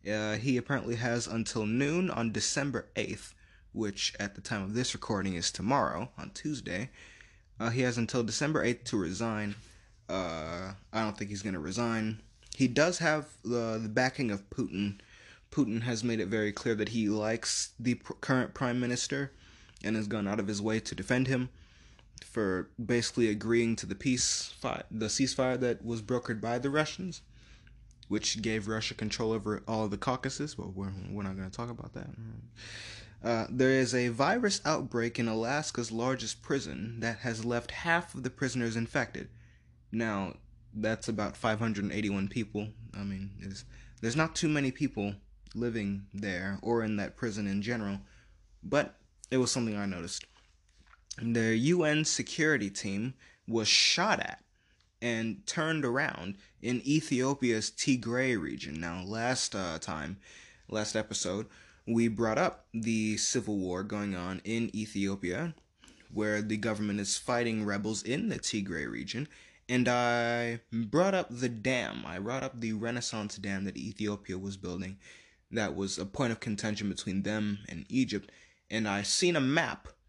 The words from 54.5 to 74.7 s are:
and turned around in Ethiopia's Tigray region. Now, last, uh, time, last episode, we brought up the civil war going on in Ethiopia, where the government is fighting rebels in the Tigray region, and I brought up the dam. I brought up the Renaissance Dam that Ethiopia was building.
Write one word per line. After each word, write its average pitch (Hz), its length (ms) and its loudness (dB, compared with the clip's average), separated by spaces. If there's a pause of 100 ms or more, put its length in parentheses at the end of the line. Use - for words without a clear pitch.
and 113 460 -2
turned 156 380 0
around 127 520 -2 (240)
in 123 260 0
Ethiopia's 131 840 2
Tigray 123 680 2
region. 73 400 -6
Now, 85 240 -4
last, 113 520 -2
uh, 85 240 -2
time, 78 380 -6 (520)
last 107 260 -2
episode, 104 520 -2 (400)
we 117 220 6
brought 110 280 2
up - 340 0
the 110 460 0
civil 104 400 0
war 92 240 0
going 104 340 -4
on 90 280 -6
in 113 320 -2
Ethiopia, 101 800 -2 (580)
where 107 300 2
the 107 140 0
government 104 420 0
is 98 180 0
fighting 117 480 2
rebels 101 380 0
in 170 260 0
the 131 80 -2
Tigray 87 500 -2
region, 67 400 -6 (400)
and 123 220 4
I 120 720 2 (120)
brought 135 440 4
up 180 160 0
the 123 180 0
dam. 110 560 0
I 87 140 -4
brought 127 240 -2
up 131 180 -6
the 110 120 0
Renaissance 113 640 -2
Dam 98 260 -2
that 95 140 -4
Ethiopia 101 600 -4
was 98 180 -6
building. 92 440 -6 (520)